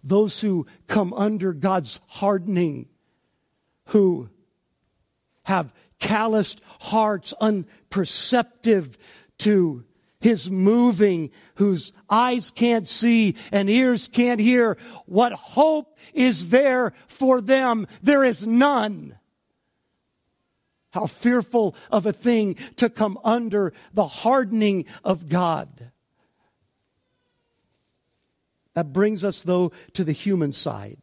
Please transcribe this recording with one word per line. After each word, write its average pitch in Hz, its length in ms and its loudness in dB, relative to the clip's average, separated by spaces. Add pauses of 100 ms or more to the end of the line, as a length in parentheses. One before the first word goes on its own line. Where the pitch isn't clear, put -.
Those 196 380 0
who 185 240 -2 (220)
come 196 260 -2
under 196 400 -2
God's 160 540 -4
hardening, 175 800 -2 (960)
who 180 440 2 (1120)
have 170 300 -4 (260)
calloused 220 600 -2 (200)
hearts, 214 600 -2
unperceptive 202 1600 -2 (420)
to 175 440 0 (360)
his 185 320 0
moving, 196 800 2 (240)
whose 196 380 -2 (160)
eyes 247 420 0
can't 233 360 0
see 226 480 2 (160)
and 202 180 0
ears 247 380 2
can't 240 320 0
hear, 233 380 2 (280)
what 226 280 2
hope 302 640 0 (160)
is 226 360 0
there 254 440 2 (140)
for 262 340 0
them? 233 460 0 (160)
There 277 200 4
is 226 220 0
none. 226 720 0 (1700)
How - 140 -6
fearful 233 680 0 (140)
of 196 160 0
a 208 80 -2
thing 220 420 0 (200)
to 233 140 0
come 214 340 -4
under 214 500 0 (200)
the 190 140 0
hardening 214 800 0 (180)
of 175 260 -4
God. 160 640 -4 (2750)
That 156 200 -4
brings 196 300 0
us, 196 180 -6
though, 180 300 -2 (220)
to 185 100 -4
the 156 80 -4
human 160 420 -2
side. 104 500 -10